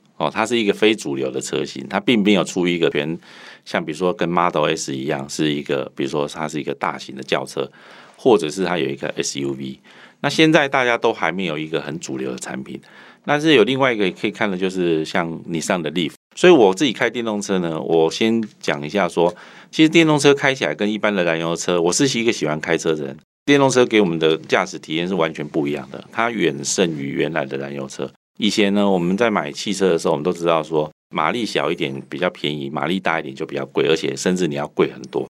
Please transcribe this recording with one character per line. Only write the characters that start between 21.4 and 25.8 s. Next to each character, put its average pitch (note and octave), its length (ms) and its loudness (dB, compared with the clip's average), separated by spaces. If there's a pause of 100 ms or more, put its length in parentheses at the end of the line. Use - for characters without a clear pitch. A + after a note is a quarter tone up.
油 E2 160 -2
车， F2 240 0
我 E2+ 100 2
是 C#3+ 160 2 (120)
一 A2+ 40 0
个 A#2 80 2
喜 E2 160 -2
欢 D2+ 140 -2
开 E2 160 0
车 D#2+ 180 0
的 D2 120 -6
人， C2+ 100 -12 (300)
电 C#3+ 120 6
动 C3+ 120 6
车 B2 160 6
给 G#2+ 160 4
我 - 20 6
们 E2 140 0
的 D#2+ 180 4
驾 F2+ 300 0
驶 D#2+ 120 -10
体 D#2+ 160 -8
验 E2+ 140 -2
是 G2 60 -2
完 D#2+ 180 0
全 D2 160 -8
不 D2 180 -2
一 C#2+ 60 -4
样 C2+ 180 -8